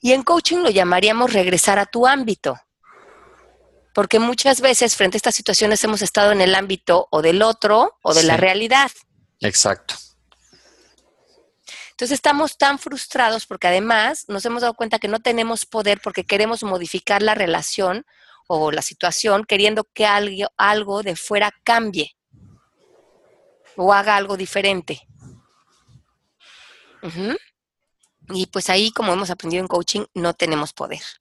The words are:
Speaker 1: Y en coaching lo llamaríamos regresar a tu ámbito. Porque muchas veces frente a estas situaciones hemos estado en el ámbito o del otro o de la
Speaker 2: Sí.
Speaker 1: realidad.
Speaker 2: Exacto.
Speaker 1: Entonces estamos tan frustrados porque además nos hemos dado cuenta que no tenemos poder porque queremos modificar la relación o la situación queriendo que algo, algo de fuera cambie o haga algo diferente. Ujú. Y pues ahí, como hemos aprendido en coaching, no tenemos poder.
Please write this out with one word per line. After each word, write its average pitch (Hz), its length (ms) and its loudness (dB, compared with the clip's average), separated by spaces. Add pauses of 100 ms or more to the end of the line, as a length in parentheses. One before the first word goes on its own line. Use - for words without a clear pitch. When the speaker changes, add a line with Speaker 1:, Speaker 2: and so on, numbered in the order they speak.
Speaker 1:
Y 247 120 2
en 269 100 2
coaching 339 360 2
lo 339 120 2
llamaríamos 196 640 2
regresar 185 460 2
a 202 80 0
tu 240 200 2
ámbito. 226 520 0 (1400)
Porque 208 240 2
muchas 247 440 2
veces 247 340 2
frente 190 200 0
a - 20 0
estas - 160 0
situaciones 208 500 0
hemos 214 160 -2
estado 208 320 2
en 202 80 2
el 185 140 4
ámbito 190 560 0
o 156 100 0
del 170 220 4
otro 220 600 2
o 175 120 0
de 160 80 4
la 165 140 4
Speaker 2:
Sí. 170 40 2
Speaker 1:
realidad. 220 500 2 (500)
Speaker 2:
Exacto. - 540 -2 (2000)
Speaker 1:
Entonces 247 260 -4
estamos 294 400 0
tan 277 220 2
frustrados 247 680 -2
porque 185 220 -2
además 214 600 0
nos 202 180 -8
hemos 233 160 -4
dado 233 120 0
cuenta 220 240 -4
que 208 100 -6
no 220 120 -4
tenemos 226 460 -2
poder 208 360 -2
porque 190 220 -6
queremos 214 400 -2
modificar 190 580 -4
la 214 120 2
relación 185 680 -2 (440)
o 156 240 -2
la 160 100 -4
situación 196 600 -2
queriendo 214 480 0
que 214 140 -2
algo, 202 400 -2 (100)
algo 202 460 0
de 190 120 -6
fuera 208 380 -2 (100)
cambie 214 540 -2 (1600)
o 190 160 2
haga 202 240 4
algo 196 220 -2
diferente. 190 680 -4 (2000)
Ujú. 185 340 -8 (920)
Y 185 160 -4
pues - 240 -6
ahí, 208 220 2
como 208 200 -2
hemos 185 180 -2
aprendido 170 300 -6
en 185 80 -8
coaching, 175 360 -4 (100)
no 170 200 -4
tenemos 156 380 -6
poder. - 280 -12 (200)